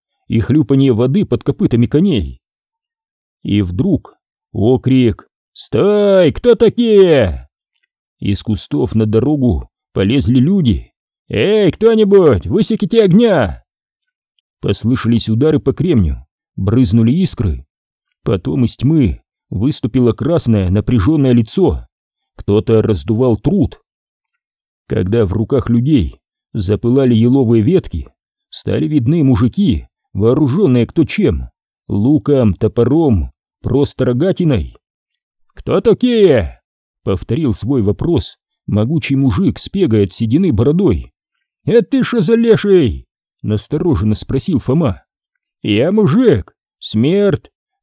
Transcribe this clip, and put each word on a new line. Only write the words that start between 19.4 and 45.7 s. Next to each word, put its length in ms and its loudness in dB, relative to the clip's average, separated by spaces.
выступило 640 -2
красное, 580 -2
напряженное 640 0
лицо. 540 0
Кто-то 460 0
раздувал 540 0
труд. 440 -4
Когда 380 0
в 80 -2
руках 380 -2
людей 500 0
запылали 600 0
еловые 480 2
ветки, 460 -2
стали 380 -6
видны 340 0
мужики, 680 0
вооруженные 720 0
кто 180 -2
чем: 460 -2
луком, 680 0
топором, 800 0
просто 420 -2
рогатиной. 720 -2
"Кто 260 -4
такие?" — 800 2
повторил 480 -2
свой 300 -2
вопрос 540 -2
могучий 500 -2
мужик 420 0
с 100 -12
пегой 360 0
от 80 -4
седины 400 -2
бородой. 600 0
"Это 180 2
ты 200 -2
шо 180 -2
за 160 2
леший?" — 720 2
настороженно 720 -2
спросил 460 -4
Фома. 440 -2
"Я 300 0